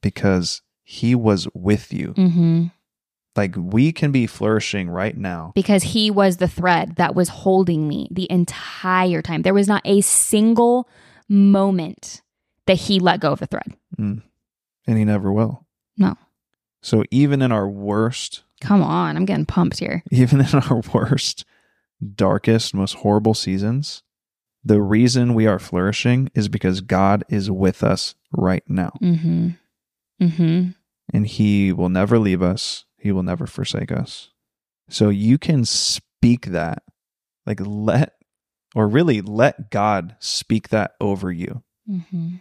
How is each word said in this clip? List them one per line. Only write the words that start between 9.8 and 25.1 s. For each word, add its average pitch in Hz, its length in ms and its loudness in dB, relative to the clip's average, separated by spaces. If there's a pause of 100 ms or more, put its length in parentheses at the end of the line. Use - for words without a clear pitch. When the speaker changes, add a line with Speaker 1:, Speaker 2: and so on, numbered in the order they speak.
Speaker 2:
a 202 160 4
single 233 840 2 (440)
moment 196 920 2 (460)
that 190 100 6
he 196 240 0
let 180 200 2
go 147 120 0
of 147 60 -4
the - 80 -10
thread. - 280 -10 (240)
Speaker 1:
Mm. 104 240 -4 (640)
And 113 120 2
he 107 80 4
never 98 260 0
will. 110 340 -2 (300)
Speaker 2:
No. 196 200 2 (680)
Speaker 1:
So 110 280 2
even 139 320 2
in 123 100 2
our 104 160 -2
worst 104 760 -4 (180)
Speaker 2:
Come 196 220 4
on, 156 340 -2
I'm 175 80 -2
getting 151 220 -2
pumped - 320 -2
here. - 320 -6
Speaker 1:
even 127 300 4
in 131 140 2
our 123 280 0 (100)
worst, - 520 -2 (680)
darkest, 101 600 0
most 98 220 -2
horrible 107 380 2
seasons, 107 680 -4 (600)
the 107 200 4
reason 120 520 2